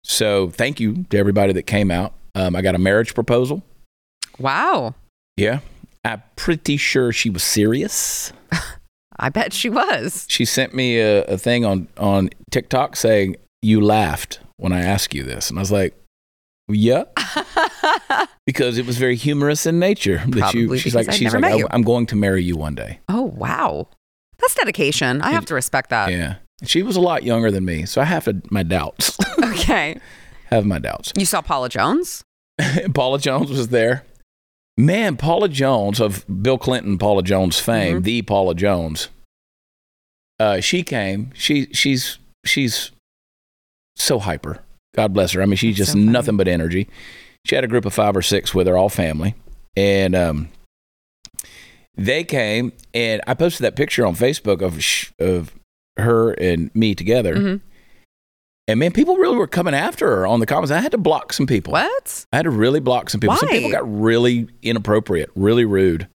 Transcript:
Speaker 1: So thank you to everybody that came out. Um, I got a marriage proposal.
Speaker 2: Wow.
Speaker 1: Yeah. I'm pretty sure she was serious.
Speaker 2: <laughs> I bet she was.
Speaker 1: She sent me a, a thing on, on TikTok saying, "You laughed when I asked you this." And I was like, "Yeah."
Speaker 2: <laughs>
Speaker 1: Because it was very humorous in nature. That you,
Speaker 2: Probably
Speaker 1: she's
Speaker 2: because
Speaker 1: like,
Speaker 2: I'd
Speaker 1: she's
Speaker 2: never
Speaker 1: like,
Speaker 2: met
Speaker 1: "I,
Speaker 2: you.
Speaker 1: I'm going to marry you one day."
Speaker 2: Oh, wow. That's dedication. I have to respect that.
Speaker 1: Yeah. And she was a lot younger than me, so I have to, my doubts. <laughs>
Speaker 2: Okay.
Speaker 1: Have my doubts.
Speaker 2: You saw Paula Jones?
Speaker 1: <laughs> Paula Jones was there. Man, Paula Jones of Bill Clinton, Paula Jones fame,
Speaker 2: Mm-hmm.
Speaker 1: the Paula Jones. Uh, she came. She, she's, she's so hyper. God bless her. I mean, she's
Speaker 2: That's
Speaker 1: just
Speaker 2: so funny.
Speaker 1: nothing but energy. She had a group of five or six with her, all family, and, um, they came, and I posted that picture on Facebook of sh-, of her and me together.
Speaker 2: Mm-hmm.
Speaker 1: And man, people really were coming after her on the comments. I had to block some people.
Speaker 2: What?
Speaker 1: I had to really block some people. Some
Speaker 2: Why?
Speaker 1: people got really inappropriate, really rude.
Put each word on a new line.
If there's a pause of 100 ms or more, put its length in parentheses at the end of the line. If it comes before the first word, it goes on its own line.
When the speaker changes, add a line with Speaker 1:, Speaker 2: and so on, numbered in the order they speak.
Speaker 1:
So
thank
you
to
everybody
that
came
out. (200)
Um,
I
got
a
marriage
proposal. (760)
Speaker 2:
Wow. (400)
Speaker 1:
Yeah. (440)
I'm (120)
pretty
sure
she
was
serious. (420)
Speaker 2:
<laughs>
I
bet
she
was.
Speaker 1:
She
sent
me
a,
a
thing
on, (100)
on (220)
TikTok
saying, (280)
"You
laughed (180)
when
I
asked
you
this."
And
I
was
like, (720)
"Yeah." (100)
Speaker 2:
<laughs> (180)
Speaker 1:
Because
it
was
very
humorous
in
nature.
That
you,
Speaker 2:
Probably
Speaker 1:
she's
Speaker 2:
because
Speaker 1:
like,
Speaker 2:
I'd
Speaker 1:
she's
Speaker 2:
never
Speaker 1:
like,
Speaker 2:
met
Speaker 1:
"I,
Speaker 2:
you.
Speaker 1:
I'm
going
to
marry
you
one
day." (100)
Speaker 2:
Oh,
wow. (500)
That's
dedication.
I
have
to
respect
that.
Speaker 1:
Yeah. (260)
And
she
was
a
lot
younger
than
me,
so
I
have
to,
my
doubts.
<laughs> (160)
Speaker 2:
Okay. (460)
Speaker 1:
Have
my
doubts.
Speaker 2:
You
saw
Paula
Jones? (340)
Speaker 1:
<laughs>
Paula
Jones
was
there. (760)
Man,
Paula
Jones
of (160)
Bill
Clinton,
Paula
Jones
fame,
Speaker 2:
Mm-hmm.
Speaker 1:
the
Paula
Jones. (1300)
Uh,
she
came.
She,
she's, (280)
she's (1040)
so
hyper. (360)
God
bless
her.
I
mean,
she's
Speaker 2:
That's
Speaker 1:
just
Speaker 2:
so
funny.
Speaker 1:
nothing
but
energy. (580)
She
had
a
group
of
five
or
six
with
her,
all
family, (400)
and,
um, (1500)
they
came, (200)
and
I
posted
that
picture
on
Facebook
of
sh-,
of (440)
her
and
me
together.
Speaker 2:
Mm-hmm. (1120)
Speaker 1:
And
man,
people
really
were
coming
after
her
on
the
comments.
I
had
to
block
some
people.
Speaker 2:
What?
Speaker 1:
I
had
to
really
block
some
people.
Some
Speaker 2:
Why?
Speaker 1:
people
got
really (120)
inappropriate,
really
rude.